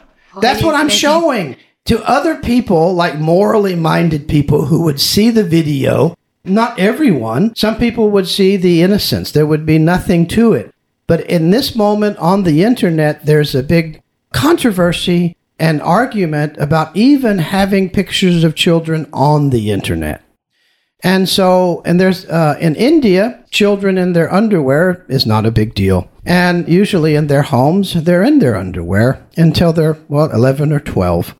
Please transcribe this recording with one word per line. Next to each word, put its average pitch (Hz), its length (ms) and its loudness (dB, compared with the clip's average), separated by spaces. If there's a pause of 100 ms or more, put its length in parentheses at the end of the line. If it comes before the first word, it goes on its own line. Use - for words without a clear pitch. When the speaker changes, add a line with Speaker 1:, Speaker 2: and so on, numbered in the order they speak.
(320)
Speaker 1:
Why 196 100 -14
Speaker 2:
That's 294 200 0
what 320 100 0
Speaker 1:
he's 294 80 0
Speaker 2:
I'm 311 80 0
Speaker 1:
naked? - 120 0
Speaker 2:
showing. 285 560 0 (300)
To 220 200 -2
other 277 300 -2
people, 190 560 0
like 170 260 -2
morally 196 560 0
minded 160 540 0
people 147 380 0
who 165 160 0
would 147 180 -2
see 214 300 2
the 220 140 2
video, 151 720 0 (300)
not 202 340 -2
everyone, 185 760 0
some 214 220 -2
people 233 340 0
would 190 180 0
see 196 280 0
the 175 260 2
innocence. 180 480 -2
There 151 160 2
would 156 200 -2
be 156 120 2
nothing 170 500 2
to 220 240 2
it. 113 200 -4 (340)
But 165 220 -2
in 165 220 0
this 262 240 0
moment 208 440 0
on 190 240 0
the 165 220 2
internet, 160 640 0
there's 151 280 0
a 131 80 0
big 160 400 -2 (300)
controversy 180 1040 0 (220)
and 156 240 -2
argument 165 760 -2
about 156 380 -2
even 240 420 2
having 190 520 -2
pictures 180 540 0
of 156 100 0
children 160 580 0
on 143 380 0
the 107 200 0
internet. 82 520 -4 (800)
And 185 260 0
so, 185 580 0
and 170 120 2
there's, 185 280 0
uh, 156 340 0
in 156 140 0
India, 240 760 0
children 196 460 0
in 180 160 0
their 165 200 0
underwear 175 760 0
is 131 180 -2
not 110 200 0
a 110 40 2
big 110 240 -2
deal. 95 360 0 (160)
And 180 420 0
usually 165 460 2
in 151 120 0
their 143 160 0
homes, 156 520 0
they're 175 280 0
in 294 160 4
their 123 180 2
underwear 92 720 -2 (100)
until 165 360 2
they're, 160 240 0 (120)
well, 147 220 0
eleven 135 420 0
or 143 80 0
twelve. 90 600 -4